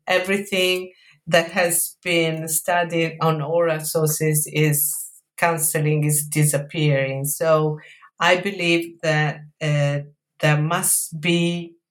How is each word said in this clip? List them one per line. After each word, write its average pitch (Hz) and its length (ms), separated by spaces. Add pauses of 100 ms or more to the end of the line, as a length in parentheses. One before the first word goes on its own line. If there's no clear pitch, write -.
everything 185 840 (360)
that 170 240
has 170 520
been 160 440
studied 165 720
on 160 200
oral 160 400
sources 151 680
is 151 460 (400)
canceling, 151 680
is 151 200
disappearing. 143 1000
So 156 540 (400)
I 180 180
believe 175 640
that, 151 400 (200)
uh, 143 380 (400)
there 151 220
must 170 580
be 170 560 (160)